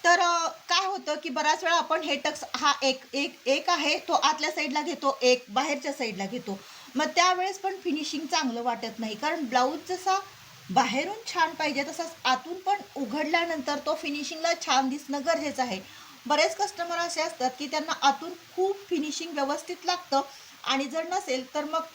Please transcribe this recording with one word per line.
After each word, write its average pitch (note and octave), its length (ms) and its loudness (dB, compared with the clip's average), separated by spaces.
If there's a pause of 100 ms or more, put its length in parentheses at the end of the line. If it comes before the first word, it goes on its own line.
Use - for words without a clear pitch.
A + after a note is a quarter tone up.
तर, F4 160 8
अ, E4+ 280 4
काय F4 380 0
होतं E4+ 300 -2
की D#4+ 140 -8
बऱ्याच D4+ 340 2
वेळा E4+ 140 4
आपण D#4+ 240 2
हे D4 140 0
टक्स, D4 280 -4 (120)
हा C#4+ 260 2
एक, C4+ 200 2 (120)
एक, C#4 320 -2
एक C#4 240 2
आहे, D4+ 300 2
तो - 140 -2
आतल्या D4+ 380 2
साईडला D4 300 -2
घेतो, C#4+ 400 0
एक B3 280 4
बाहेरच्या C#4 440 -2
साईडला G#3 320 -4
घेतो. G3+ 340 -6 (360)
मग D4 100 2
त्यावेळेस F4+ 540 4
पण G4 240 -2
फिनिशिंग D4+ 440 -4
चांगलं B3+ 360 0
वाटत A3+ 360 -4
नाही, A3 160 -4
कारण D#4 300 -2
ब्लाऊज B3+ 340 2 (100)
जसा F#4+ 300 2 (520)
बाहेरून C4 440 2 (180)
छान D#4+ 200 2
पाहिजे, C#4+ 300 0
तसंच D#4+ 280 -6 (140)
आतून B3+ 280 0
पण F#4+ 220 0 (220)
उघडल्यानंतर D4 880 0
तो D#4 100 2
फिनिशिंगला D#4 580 -2 (120)
छान C4 240 4
दिसणं C#4+ 300 -4
गरजेचं D4 420 0
आहे. A3+ 180 -2 (460)
बरेच D4+ 300 2
कस्टमर F4 420 -2
असे E4+ 240 -2
असतात C#4+ 380 -2
की D4 80 -4
त्यांना D#4 340 -2
आतून C#4+ 300 2 (240)
खूप G4 220 2 (120)
फिनिशिंग D#4+ 440 -2
व्यवस्थित D4+ 420 -2 (100)
लागतं F4 360 2 (420)
आणि C4+ 220 0
जर D4+ 220 -4
नसेल E4 460 -2
तर D4 100 -2
मग D#4 180 0 (140)